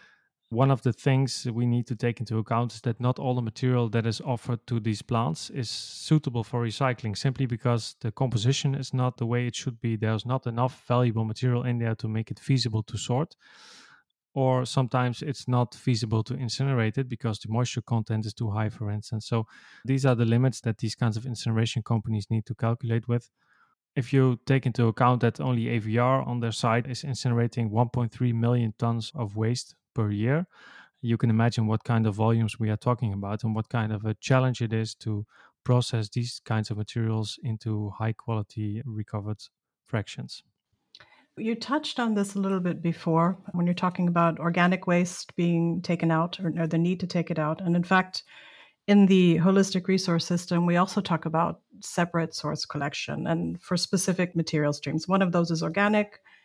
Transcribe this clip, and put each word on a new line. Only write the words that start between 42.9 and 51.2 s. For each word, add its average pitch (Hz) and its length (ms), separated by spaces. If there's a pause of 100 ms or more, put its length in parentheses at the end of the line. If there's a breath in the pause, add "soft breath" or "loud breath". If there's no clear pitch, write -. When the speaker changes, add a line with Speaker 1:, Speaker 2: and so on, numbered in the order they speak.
Speaker 2:
when 175 140
you're 175 80
talking 180 340
about 170 320
organic 180 460
waste 180 500
being 170 460
taken 170 280
out 165 300
or, 170 180
or 165 80
the 165 120
need 180 220
to 180 60
take 175 240
it 160 80
out. 156 220
And 175 160
in 175 80
fact, 185 380 (640 loud breath)
in 202 180
the 180 320
holistic 190 500
resource 185 360
system, 175 420
we 175 100
also 185 240
talk 170 260